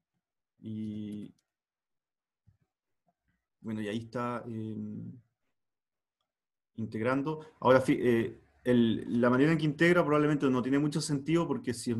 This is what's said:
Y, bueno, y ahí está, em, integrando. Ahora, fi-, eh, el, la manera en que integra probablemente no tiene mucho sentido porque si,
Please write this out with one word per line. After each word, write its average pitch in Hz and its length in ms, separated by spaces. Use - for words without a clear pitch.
Y, 107 760
bueno, 110 180
y 104 80
ahí 110 100
está, 120 480
em, 110 720
integrando. 127 720
Ahora, 127 200
fi-, 139 180
eh, 113 440
el, 117 580
la 123 100
manera 139 220
en 160 60
que 147 60
integra 170 400
probablemente 147 460
no 127 100
tiene 127 180
mucho 151 220
sentido 156 480
porque 123 240
si, 117 280